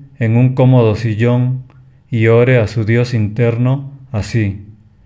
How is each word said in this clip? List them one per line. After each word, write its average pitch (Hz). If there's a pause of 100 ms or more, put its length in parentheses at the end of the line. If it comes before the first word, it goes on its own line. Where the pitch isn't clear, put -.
(180)
en 113
un 127
cómodo 127
sillón 120 (480)
y 113
ore 120
a 110
su 110
Dios 120
interno 117 (200)
así: 101 (400)